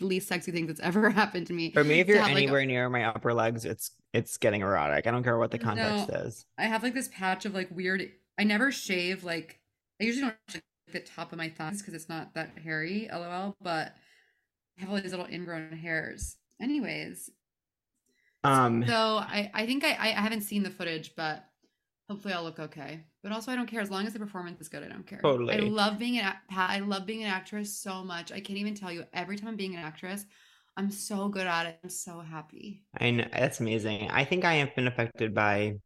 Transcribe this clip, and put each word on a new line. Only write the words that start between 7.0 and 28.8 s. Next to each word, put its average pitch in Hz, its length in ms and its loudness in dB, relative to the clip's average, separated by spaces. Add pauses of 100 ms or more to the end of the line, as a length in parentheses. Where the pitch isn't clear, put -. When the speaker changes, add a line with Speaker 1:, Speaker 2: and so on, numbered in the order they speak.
Speaker 1:
patch 190 380 -2
of, 190 80 -4
like, 185 160 -4
weird, 185 400 -2 (280)
I 208 60 4
never 214 280 4
shave, 180 520 -2
like, 165 360 -6 (400)
I 202 40 0
usually 240 180 0
don't 220 160 -2 (100)
shave, - 140 -12 (260)
like, 175 160 -10
the - 80 -20
top 165 200 -12
of 165 60 -10
my 160 120 -4
thighs 165 320 -8
'cause 185 120 -12
it's 160 140 -14
not 160 260 -10
that 160 240 -8
hairy, 160 500 -4
L 170 140 -6
O 170 80 -10
L, 190 300 -6
but 165 340 -2 (840)
I - 40 -14
have 190 80 -8
all 202 100 0
these 185 120 -6
little 180 140 -6
ingrown 165 460 -8
hairs. 160 640 -6 (240)
Anyways. 180 720 -4 (1120)
Speaker 2:
Um, 123 420 6
Speaker 1:
So 233 80 2 (240)
I, 208 360 -4
I 220 120 0
think 269 180 0
I, 302 60 4
I 220 180 0 (120)
haven't 220 220 0
seen 202 200 -2
the 185 80 -2
footage, 165 460 -6
but 156 280 -4 (640)
hopefully 202 260 -8
I'll 170 100 -4
look 160 160 -10
okay. 156 440 -12 (180)
But 202 100 -6
also 226 200 -6
I 254 40 -2
don't 240 100 -2
care. 220 140 -6
As 196 100 -4
long 196 160 -2
as 220 60 -6
the 226 60 -10
performance 180 420 -10
is 156 80 -16
good, 147 140 -10
I - 60 -12
don't - 180 -12
care. - 160 -12
Speaker 2:
Totally. 127 340 4
Speaker 1:
I - 20 4
love 208 400 2
being 240 200 0
an 202 80 0
a-, 190 140 -2 (120)
Pat, 185 180 0
I 202 100 0
love 196 260 -2
being 220 160 -6
an 214 80 -4
actress 202 480 -6
so 185 260 -8
much. 170 280 -8
I 196 80 -8
can't 196 180 -6
even 208 160 -2
tell 196 180 -8